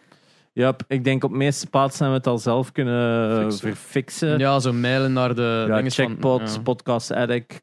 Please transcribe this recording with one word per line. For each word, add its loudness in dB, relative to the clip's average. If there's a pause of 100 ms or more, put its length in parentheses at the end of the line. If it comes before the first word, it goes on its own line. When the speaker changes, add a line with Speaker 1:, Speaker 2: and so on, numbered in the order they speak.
(540)
Speaker 1:
Ja, 2 (120)
ik -2
denk 2
op -2
de -4
meeste 0
plaatsen 0
hebben 0
we 0
het 2
al -6
zelf 0
kunnen 0
Speaker 2:
Fixen. -2
Speaker 1:
verfixen. -2
Speaker 3:
Ja, 4
zo 0
mailen 0
naar 0
de 0
Speaker 1:
Ja, 2
Speaker 3:
dingen 0
van 2
Speaker 1:
Checkpot, 0
Speaker 3:
ja. -6
Speaker 1:
Podcast -2
Addict, -4